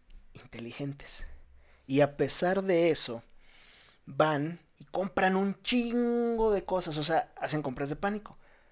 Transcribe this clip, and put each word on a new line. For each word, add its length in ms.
inteligentes. 920
Y 140
a 160
pesar 440
de 300
eso, 320
van 540
y 80
compran 500
un 280
chingo 880
de 120
cosas, 340
o 60
sea, 340
hacen 260
compras 260
de 60
pánico, 420